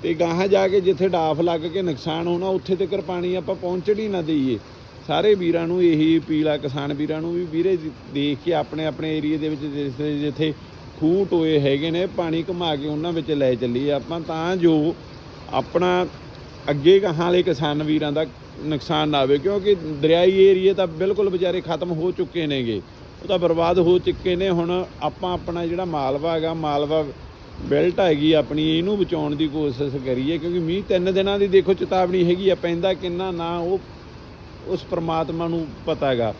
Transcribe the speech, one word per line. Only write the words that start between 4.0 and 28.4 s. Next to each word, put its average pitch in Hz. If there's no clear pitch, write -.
ਨਾ 190
ਦੇਈਏ। 139
ਸਾਰੇ 175
ਵੀਰਾਂ 170
ਨੂੰ 180
ਇਹੀ 160
ਅਪੀਲ 156
ਆ, 151
ਕਿਸਾਨ 139
ਵੀਰਾਂ 151
ਨੂੰ 170
ਵੀ, 175
ਵੀਰੇ, 170
ਜੀ, 156
ਦੇਖ 143
ਕੇ 170
ਆਪਣੇ 151
ਆਪਣੇ 156
ਏਰੀਏ 151
ਦੇ 151
ਵਿੱਚ 147
ਜਿੱਥੇ, 143
ਜਿੱਥੇ 147
ਖੂਹ 180
ਟੋਏ 160
ਹੈਗੇ 139
ਨੇ, 175
ਪਾਣੀ 165
ਘੁਮਾ 175
ਕੇ 143
ਉਹਨਾਂ 156
ਵਿੱਚ 156
ਲੈ 135
ਚੱਲੀਏ 127
ਆਪਾਂ, 143
ਤਾਂ 160
ਜੋ 160
ਆਪਣਾ 180
ਅੱਗੇ 151
ਗਾਹਾਂ 175
ਵਾਲੇ 180
ਕਿਸਾਨ 151
ਵੀਰਾਂ 151
ਦਾ 156
ਨੁਕਸਾਨ 151
ਨਾ 147
ਆਵੇ, 139
ਕਿਉਂਕਿ 196
ਦਰਿਆਈ 175
ਏਰੀਏ 190
ਤਾਂ 185
ਬਿਲਕੁਲ 190
ਵਿਚਾਰੇ 180
ਖਤਮ 165
ਹੋ 170
ਚੁੱਕੇ 170
ਨੇਗੇ, 120
ਉਹ -
ਤਾਂ 180
ਬਰਬਾਦ 170
ਹੋ 175
ਚੁੱਕੇ 180
ਨੇ। 190
ਹੁਣ 170
ਆਪਾਂ 151
ਆਪਣਾ 170
ਜਿਹੜਾ 175
ਮਾਲਵਾ 147
ਹੈਗਾ, 160
ਮਾਲਵਾ 151
ਬੈਲਟ 165
ਹੈਗੀ 156
ਆਪਣੀ, 151